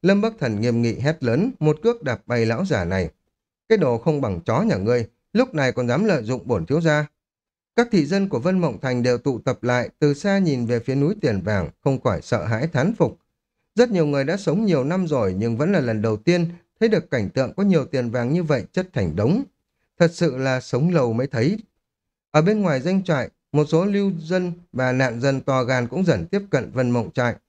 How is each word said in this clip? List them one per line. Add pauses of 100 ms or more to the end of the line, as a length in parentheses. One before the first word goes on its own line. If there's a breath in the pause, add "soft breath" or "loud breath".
Lâm
Bắc
Thần
nghiêm
nghị
hét
lớn,
một
cước
đạp
bay
lão
già
này. (580)
"Cái
đồ
không
bằng
chó
nhà
ngươi, (260)
lúc
này
còn
dám
lợi
dụng
bổn
thiếu
gia." (720)
Các
thị
dân
của
Vân
Mộng
Thành
đều
tụ
tập
lại,
từ
xa
nhìn
về
phía
núi
tiền
vàng, (100)
không
khỏi
sợ
hãi
thán
phục. (560)
Rất
nhiều
người
đã
sống
nhiều
năm
rồi
nhưng
vẫn
là
lần
đầu
tiên (300)
thấy
được
cảnh
tượng
có
nhiều
tiền
vàng
như
vậy
chất
thành
đống. (560)
Thật
sự
là
sống
lâu
mới
thấy. (720)
Ở
bên
ngoài
doanh
trại, (220)
một
số
lưu
dân (200)
và
nạn
dân
to
gan
cũng
dần
tiếp
cận
Vân
Mộng
trại. (140)